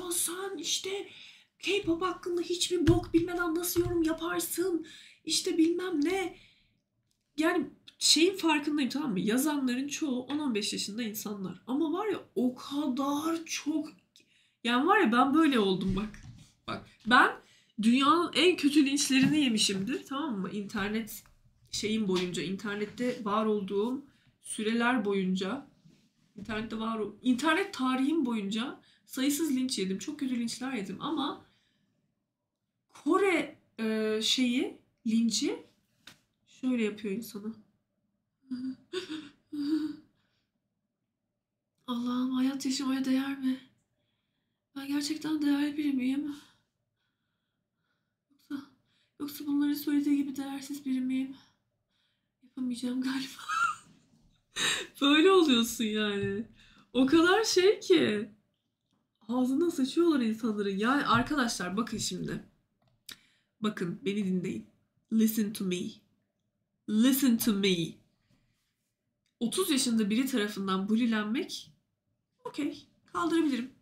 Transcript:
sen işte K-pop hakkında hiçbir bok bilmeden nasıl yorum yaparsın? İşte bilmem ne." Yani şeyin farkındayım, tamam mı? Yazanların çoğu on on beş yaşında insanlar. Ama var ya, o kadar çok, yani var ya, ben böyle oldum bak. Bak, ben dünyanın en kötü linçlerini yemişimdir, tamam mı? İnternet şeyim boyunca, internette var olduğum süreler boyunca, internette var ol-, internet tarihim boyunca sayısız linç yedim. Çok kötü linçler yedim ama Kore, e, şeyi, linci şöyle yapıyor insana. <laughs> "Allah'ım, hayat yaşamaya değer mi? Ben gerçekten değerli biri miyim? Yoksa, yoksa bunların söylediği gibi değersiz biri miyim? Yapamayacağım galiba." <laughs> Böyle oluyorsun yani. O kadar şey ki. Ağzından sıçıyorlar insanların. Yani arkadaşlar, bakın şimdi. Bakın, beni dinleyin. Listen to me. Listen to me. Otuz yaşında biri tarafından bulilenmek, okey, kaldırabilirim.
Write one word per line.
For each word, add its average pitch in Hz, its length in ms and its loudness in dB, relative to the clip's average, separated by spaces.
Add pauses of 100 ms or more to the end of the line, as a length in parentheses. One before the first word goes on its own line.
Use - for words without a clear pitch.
(120)
sen 370 460 -6
işte 381 500 -6 (500)
K-pop 339 440 -2
hakkında 349 380 -4
hiçbir 349 460 -2
bok 339 280 2
bilmeden 349 400 0
nasıl 349 260 -2
yorum 349 220 0
yaparsın? 339 840 -2 (380)
İşte 339 340 -2
bilmem 339 460 2
ne." 370 320 -2 (1000)
Yani 330 340 0 (280)
şeyin 349 380 4
farkındayım, 294 540 0
tamam 269 220 -4
mı? 185 80 0
Yazanların 262 680 0
çoğu 269 340 -4
on 285 160 -4
on 277 160 -2
beş 208 180 -2
yaşında 202 300 -6
insanlar. 202 640 -8
Ama 294 260 -2
var 403 140 -4
ya, 381 140 -4 (140)
o 247 200 0
kadar 285 880 -2
çok, - 440 -4 (760)
yani 247 220 2
var 415 120 6
ya, 254 140 4
ben 262 220 4
böyle 294 240 6
oldum 190 380 2
bak. 214 240 -6 (460)
Bak, - 200 -10 (200)
ben 277 240 6 (520)
dünyanın 277 520 6
en 311 220 6
kötü 285 300 4
linçlerini 277 540 4
yemişimdir, 214 680 0
tamam 269 340 -4
mı? 185 100 -6
İnternet 208 720 -6 (480)
şeyim 220 380 -2
boyunca, 180 340 -2
internette 208 840 -6
var 214 220 0
olduğum 208 580 -2 (380)
süreler 233 640 0
boyunca, 190 640 -2 (680)
internette 220 420 -8
var 220 200 -4
ol-, 208 240 -6
internet 311 520 2
tarihim 262 520 2
boyunca 226 540 -4 (260)
sayısız 285 500 0
linç 254 220 -2
yedim. 190 200 -2
Çok 302 220 -10
kötü 254 200 -2
linçler 247 320 -6
yedim 190 280 -6
ama 311 440 -6 (1400)
Kore, 349 720 2 (220)
e, 220 420 0
şeyi, 254 560 0 (280)
linci 233 600 0 (800)
şöyle 254 380 -2
yapıyor 208 300 -4
insana. 220 400 -10 (960)
<laughs> 302 1500 -6 (1800)
"Allah'ım, 247 440 -2
hayat 262 360 0
yaşamaya 262 380 -2
değer 269 340 0
mi? 262 220 -2 (1160)
Ben 277 120 -10
gerçekten 302 540 -2
değerli 285 340 2
biri 294 160 0
miyim? 269 420 0 (2000)
Yoksa, 285 340 -14 (560)
yoksa 294 260 -8
bunların 285 280 2
söylediği 285 420 0
gibi 277 200 -2
değersiz 277 500 -10
biri 262 140 -2
miyim? 262 360 -2 (1080)
Yapamayacağım 254 600 -6
galiba." 262 380 -6 (720)
<laughs> - 880 -8
Böyle 311 300 6
oluyorsun 254 540 4
yani. 208 640 -2 (460)
O 262 140 4
kadar 349 380 6
şey 381 360 4
ki. 233 500 2 (1000)
Ağzından 262 400 2
sıçıyorlar 311 520 2
insanların. 214 560 -2
Yani 247 300 2
arkadaşlar, 226 720 0
bakın 220 220 -4
şimdi. - 460 -6 (1160)
Bakın, 202 440 -4
beni 202 200 -2
dinleyin. 185 420 -4 (460)
Listen 220 400 2
to - 120 -6
me. 180 160 0 (1080)
Listen 247 500 4
to 220 140 2
me. 190 460 0 (1400)
Otuz 349 300 -2
yaşında 226 400 2
biri 247 160 2
tarafından 196 640 -2
bulilenmek, 220 800 -2 (760)
okey, 311 420 -6 (260)
kaldırabilirim. 320 580 0 (120)